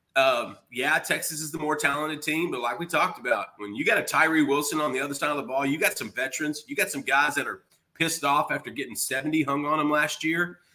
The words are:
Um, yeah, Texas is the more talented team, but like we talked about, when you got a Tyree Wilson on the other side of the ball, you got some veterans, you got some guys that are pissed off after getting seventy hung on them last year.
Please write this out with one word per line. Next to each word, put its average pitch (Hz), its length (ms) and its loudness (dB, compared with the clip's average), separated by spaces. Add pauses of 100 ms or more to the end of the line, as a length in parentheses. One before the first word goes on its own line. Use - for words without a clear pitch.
(140)
Um, 120 440 2 (120)
yeah, 139 280 2
Texas 165 420 -2
is 151 100 -6
the 156 80 -6
more 151 160 0
talented 151 460 0
team, 160 300 0
but 131 100 -4
like 120 180 -2
we 170 80 -6
talked 170 320 0
about, 117 280 0 (100)
when 104 180 -8
you 135 100 -4
got 214 120 4
a 165 60 2
Tyree 160 420 4
Wilson 143 340 2
on 151 140 0
the 131 80 0
other 143 140 -4
side 147 160 -2
of 147 80 -2
the 135 40 -4
ball, 131 220 -2
you 143 140 0
got 196 180 2
some 110 160 -6
veterans, 139 560 -4
you 139 80 -10
got 190 140 0
some 135 120 -6
guys 139 340 2
that 131 120 0
are 98 140 -8 (320)
pissed 160 300 -2
off 147 280 2
after 139 180 -6
getting 123 240 -8
seventy 151 480 0
hung 139 220 0
on 151 140 2
them 151 120 2
last 151 320 0
year. 170 360 0 (160)